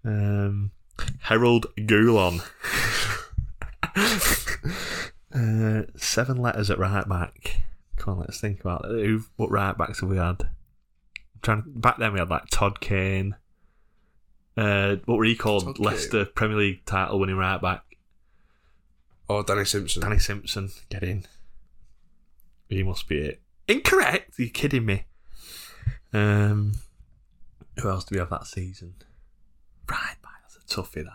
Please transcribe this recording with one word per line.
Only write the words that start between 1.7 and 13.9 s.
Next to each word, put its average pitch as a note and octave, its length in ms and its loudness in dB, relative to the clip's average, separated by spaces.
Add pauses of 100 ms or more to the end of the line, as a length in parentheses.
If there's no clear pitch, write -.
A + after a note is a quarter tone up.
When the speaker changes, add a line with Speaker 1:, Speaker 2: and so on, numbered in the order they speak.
Speaker 1:
Goulon. G#2+ 540 6 (1500)
<laughs> G3 60 0 (1300)
Uh, A2 500 2 (140)
seven B2+ 420 0
letters G#2+ 320 0
at - 100 0
right G2 280 0
back. - 520 0 (360)
Come - 180 0
on, F#2 60 -4
let's - 200 -8
think G2+ 200 -4
about F2+ 260 -2
it. G#2+ 200 0
Who, A2 160 2 (140)
what A2 140 0
right G2 280 0
backs - 220 -4
have F#2 80 -2
we F#2+ 80 0
had? F2+ 260 0
I'm - 1000 -8
trying, G#2+ 260 2
back A#2+ 320 0
then A2 140 0
we G2 60 0
had, F2 120 0
like, D#2+ 200 -2
Todd G2+ 300 2
Kane. G2 560 0 (1200)